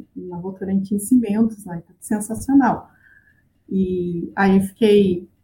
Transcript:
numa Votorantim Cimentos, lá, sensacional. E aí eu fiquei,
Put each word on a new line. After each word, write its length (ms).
numa 260
Votorantim 580
Cimentos, 640
lá, 180
sensacional. 880
E 680
aí 220
eu 40
fiquei, 680